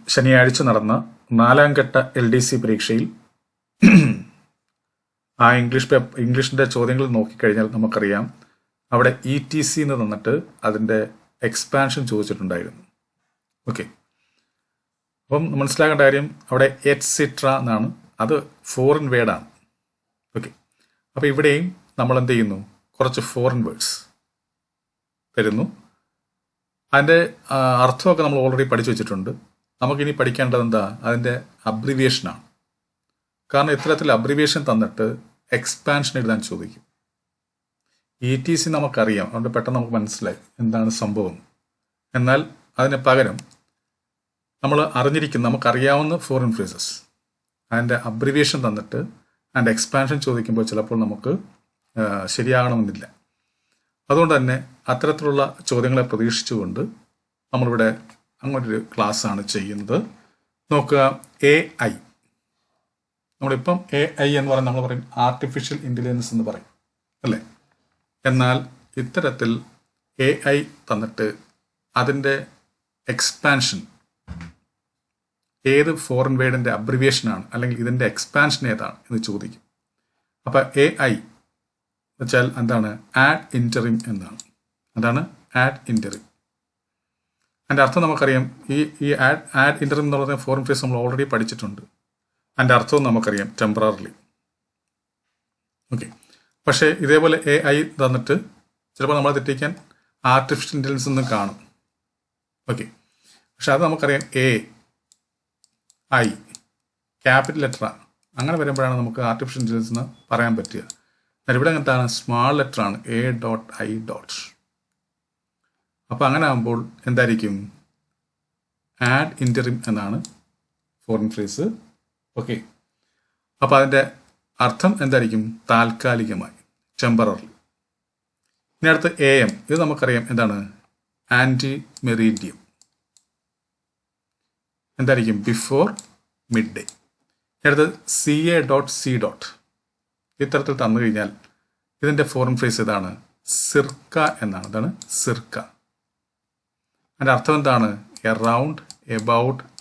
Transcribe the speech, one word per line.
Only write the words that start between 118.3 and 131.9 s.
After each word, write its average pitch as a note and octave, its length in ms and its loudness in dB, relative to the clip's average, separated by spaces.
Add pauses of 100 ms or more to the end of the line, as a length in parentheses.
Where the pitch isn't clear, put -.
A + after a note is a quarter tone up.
ആഡ് D#3 200 -2 (100)
ഇന്ററിം B2 320 0 (120)
എന്നാണ് G#2+ 280 -4 (840)
ഫോറിൻ G#2+ 320 -2
ഫ്രേസ്. G#2+ 300 -4 (720)
ഓക്കെ, B2+ 160 -6 (1080)
അപ്പൊ C3 140 2
അതിന്റെ C3+ 240 4 (640)
അർത്ഥം F#3 260 2 (120)
എന്തായിരിക്കും? A#2 380 2 (300)
താൽക്കാലികമായി, A2+ 840 0 (460)
ടെമ്പററി. A2+ 460 2 (1300)
ഇനി D#3+ 120 2
അടുത്ത് D#3+ 200 2 (180)
എ - 20 6 (140)
എം, G2+ 60 0 (180)
ഇത് D#3 140 2
നമുക്കറിയാം C3 480 0
എന്താണ്? A2 260 0 (840)
ആന്റി C3 340 0 (360)